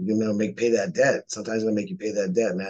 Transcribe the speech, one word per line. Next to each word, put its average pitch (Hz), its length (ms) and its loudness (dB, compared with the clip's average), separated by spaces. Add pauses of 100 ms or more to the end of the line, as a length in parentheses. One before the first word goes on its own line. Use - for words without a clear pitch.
you 107 120 0
know, 110 180 2
make, 101 240 -2
pay 117 140 2
that 98 220 2
debt. 131 340 2
Sometimes 110 300 -6
he's 110 60 0
gonna 110 120 2
make 98 140 -2
you 92 80 -8
pay 104 140 -4
that 98 220 -2
debt, 104 220 2
man. 95 140 -4